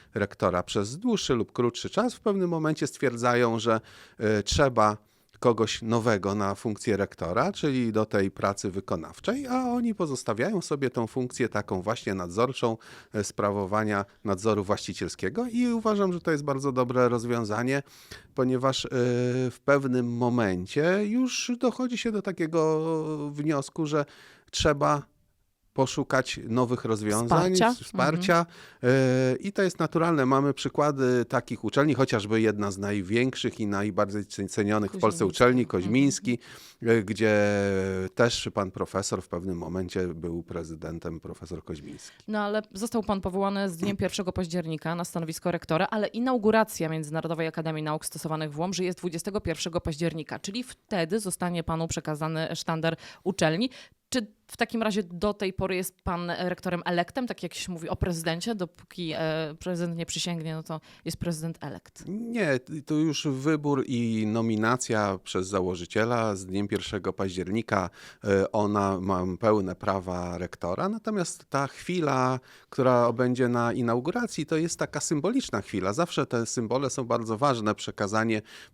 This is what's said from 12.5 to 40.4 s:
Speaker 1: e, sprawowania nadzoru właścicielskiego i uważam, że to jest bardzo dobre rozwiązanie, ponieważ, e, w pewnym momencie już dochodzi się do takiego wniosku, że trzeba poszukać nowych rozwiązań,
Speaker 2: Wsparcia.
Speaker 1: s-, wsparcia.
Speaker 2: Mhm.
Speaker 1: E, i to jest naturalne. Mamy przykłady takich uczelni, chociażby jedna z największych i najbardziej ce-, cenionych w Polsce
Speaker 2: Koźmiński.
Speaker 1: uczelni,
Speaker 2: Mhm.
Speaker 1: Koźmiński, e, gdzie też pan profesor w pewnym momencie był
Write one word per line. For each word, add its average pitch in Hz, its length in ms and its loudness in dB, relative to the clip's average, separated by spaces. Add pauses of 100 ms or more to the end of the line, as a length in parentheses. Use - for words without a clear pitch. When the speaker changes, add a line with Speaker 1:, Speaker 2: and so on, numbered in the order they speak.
Speaker 1:
e, 107 100 0
sprawowania 101 800 0 (200)
nadzoru 104 400 2
właścicielskiego 98 880 -2
i 247 140 2
uważam, 214 460 2
że 175 80 -4
to 170 100 -2
jest 147 140 0
bardzo 139 280 -2
dobre 123 360 4
rozwiązanie, 117 760 0 (520)
ponieważ, 127 500 2
e, - 40 -8 (640)
w - 140 -18
pewnym 127 520 2
momencie 123 920 2
już 247 540 0
dochodzi 247 380 0
się 226 140 -2
do 202 100 -2
takiego 160 580 0 (500)
wniosku, 147 560 -2
że 147 180 2 (460)
trzeba 147 520 2 (720)
poszukać 131 760 0
nowych 120 360 0
rozwiązań, 117 720 2
Speaker 2:
Wsparcia. 220 140 4
Speaker 1:
s-, 247 120 0
wsparcia. 170 580 2
Speaker 2:
Mhm. 170 80 2 (360)
Speaker 1:
E, 127 540 4
i - 160 -6
to 202 100 0
jest 180 160 0
naturalne. 160 480 2
Mamy 135 280 4
przykłady 135 680 2
takich 120 400 -4
uczelni, 139 300 4
chociażby 110 460 2
jedna 104 300 2
z 95 80 -6
największych 104 840 0
i 107 60 0
najbardziej 101 600 0
ce-, 98 220 -6
cenionych 104 440 2
w 98 60 -8
Polsce 95 200 4
Speaker 2:
Koźmiński. 95 180 4
Speaker 1:
uczelni, 123 260 6
Speaker 2:
Mhm. 95 200 0
Speaker 1:
Koźmiński, 127 560 2 (440)
e, 113 200 4
gdzie 107 300 2 (800)
też 120 400 2
pan 98 160 0
profesor 95 520 -2
w - 60 -18
pewnym 87 300 -4
momencie 90 480 -2
był 85 360 -6